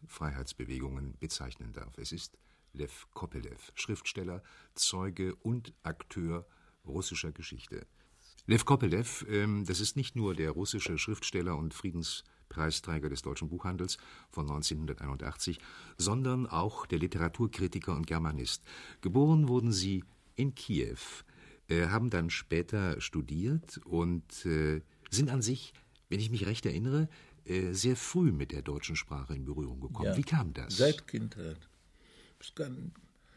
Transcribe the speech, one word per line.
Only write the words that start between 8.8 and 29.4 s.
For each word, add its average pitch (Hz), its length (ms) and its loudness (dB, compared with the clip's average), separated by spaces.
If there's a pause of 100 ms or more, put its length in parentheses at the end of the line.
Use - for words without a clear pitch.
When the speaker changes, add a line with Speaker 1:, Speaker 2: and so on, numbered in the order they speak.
Speaker 1:
ähm, 104 380 4
das 92 160 0
ist 107 160 0
nicht - 180 -2
nur 104 180 2
der 78 180 0
russische 87 460 -2
Schriftsteller 90 600 0
und 78 160 -2
Friedenspreisträger 80 1400 -2
des 69 120 -6
deutschen 69 280 -6
Buchhandels 90 480 -4 (320)
von 78 160 -4
neunzehnhunderteinundachtzig, 73 1120 -4 (380)
sondern 127 500 2
auch 87 380 0
der 85 140 0
Literaturkritiker 87 1000 0
und 80 100 -2
Germanist. 78 560 -2 (380)
Geboren 143 480 8
wurden 120 240 4
Sie 95 320 2 (300)
in 135 200 0
Kiew, 69 400 0 (720)
äh, 85 200 4
haben 110 220 2
dann 85 200 2
später 87 680 0
studiert 85 840 -2
und, 85 600 0
äh, 78 360 4 (280)
sind 135 200 4
an 127 120 2
sich, 120 320 -2 (360)
wenn 98 100 0
ich 110 100 0
mich 107 160 0
recht 107 200 -2
erinnere, 127 420 2 (380)
äh, 92 260 2
sehr 95 240 4
früh 165 380 4
mit 69 180 -2
der 73 100 -4
deutschen 73 360 -4
Sprache 69 360 -4
in 67 120 -4